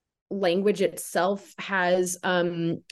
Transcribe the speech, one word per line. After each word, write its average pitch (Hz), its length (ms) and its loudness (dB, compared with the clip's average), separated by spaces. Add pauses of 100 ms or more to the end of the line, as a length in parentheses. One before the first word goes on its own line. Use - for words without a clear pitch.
(300)
language 196 520 0
itself 190 760 -2
has, 180 640 0
um, 175 680 0